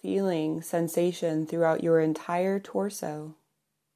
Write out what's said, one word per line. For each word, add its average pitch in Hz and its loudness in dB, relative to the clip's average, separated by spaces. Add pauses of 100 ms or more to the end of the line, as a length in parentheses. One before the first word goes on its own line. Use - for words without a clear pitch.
Feeling 175 -2
sensation 170 -2
throughout 165 4
your 165 6
entire 175 0
torso. 165 -6 (600)